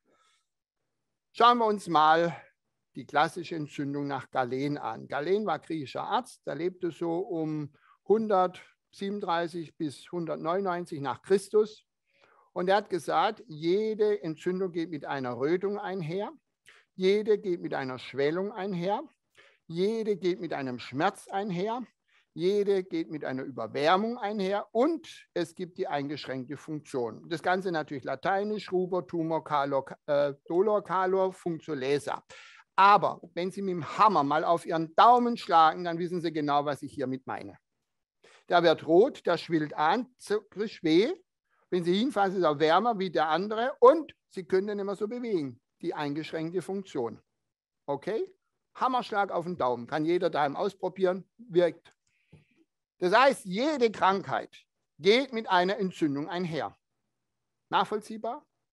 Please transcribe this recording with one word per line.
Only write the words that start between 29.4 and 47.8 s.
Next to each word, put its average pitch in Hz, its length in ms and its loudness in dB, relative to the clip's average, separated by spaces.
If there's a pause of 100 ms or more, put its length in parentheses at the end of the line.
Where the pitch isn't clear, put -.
Calor, 139 420 0 (200)
äh, 143 280 2 (120)
Dolor, 202 380 2
Calor, 190 480 0
Functio, 160 420 -8
Laesa. 135 480 -2 (540)
Aber 185 440 6 (140)
wenn 180 160 -4
Sie 196 120 -8
mit 190 100 -2
dem 160 260 -6
Hammer 196 240 6
mal 147 220 2
auf 170 220 0
Ihren 165 280 -4
Daumen 240 420 6
schlagen, 170 480 4
dann 170 140 -4
wissen 175 220 -4
Sie 160 120 -4
genau, 147 340 0
was 143 160 -4
ich 139 100 -10
hiermit 131 340 -6
meine. 101 300 -10 (920)
Der 175 140 4
wird 156 240 4
rot, 180 400 6
der 170 120 2
schwillt 156 360 -2
an, 180 400 0 (360)
kriegt 202 320 -8
weh. 180 300 4 (580)
Wenn 175 140 0
Sie 175 140 2
hinfassen, 208 380 0
ist 175 80 2
er 151 140 2
wärmer 185 400 4
wie 185 120 -2
der 156 180 0
andere 214 520 -2
und 285 340 6 (140)
Sie 185 160 -12
können 190 220 0
den 208 100 -4
nicht 196 100 -6
mehr 196 100 -6
so 208 120 -4
bewegen. 208 520 -4 (220)
Die 175 120 -6
eingeschränkte 160 640 -6
Funktion. 147 600 -6 (640)